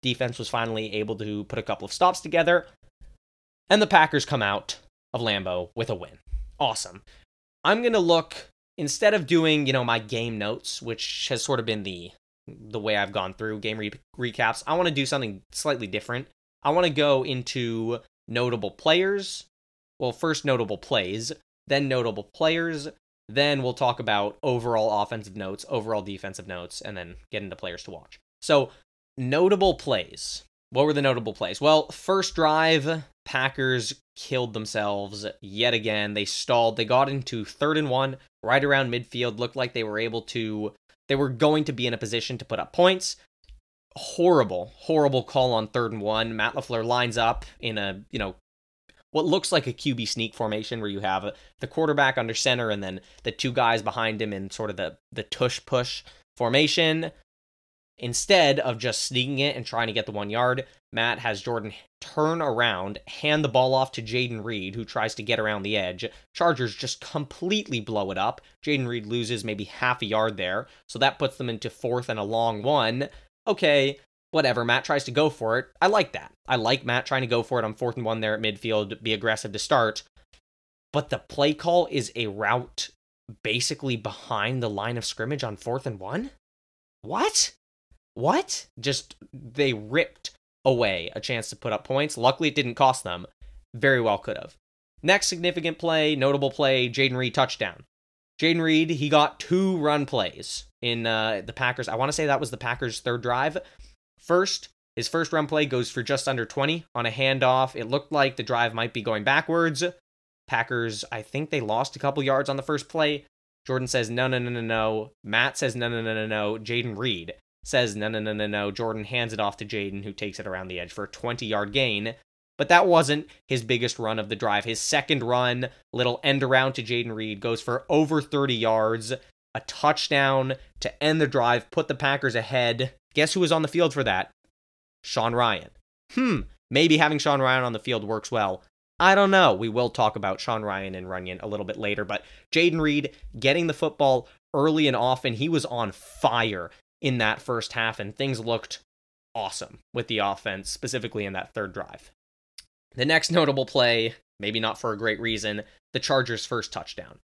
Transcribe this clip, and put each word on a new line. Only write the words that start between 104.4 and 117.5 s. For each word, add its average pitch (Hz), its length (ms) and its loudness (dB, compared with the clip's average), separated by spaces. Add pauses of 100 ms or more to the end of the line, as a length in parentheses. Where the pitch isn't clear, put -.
his 117 120 -6
first 165 240 -2
run 156 140 2
play 151 220 0
goes 123 240 -2
for 127 100 -6
just 139 260 -2
under 127 160 -2
twenty 151 420 -2 (100)
on 120 100 -2
a 113 60 -2
handoff. 131 640 2
It 117 120 -6
looked 135 240 -4
like 139 240 2
the 131 80 -6
drive 117 300 0
might 113 200 -2
be 113 100 -6
going 107 200 -2
backwards. 160 600 2 (640)
Packers, 117 640 -2
I 113 100 -8
think 147 300 -6
they 143 100 0
lost 113 340 -2
a 139 40 -14
couple 139 240 -2
yards 135 260 2
on 139 80 -2
the 135 60 -8
first 147 260 -4
play. 151 360 -2 (420)
Jordan 127 200 -2
says, 120 220 0
"No, 127 180 0
no, 127 120 0
no, 123 100 -4
no, 120 120 -4
no." 110 500 -2 (120)
Matt 117 320 0
says, 127 200 -2
"No, 120 120 -2
no, 117 140 -2
no, 113 140 -2
no, 110 100 -2
no." 107 320 -2
Jayden 117 400 -4
Reed 98 380 -4 (280)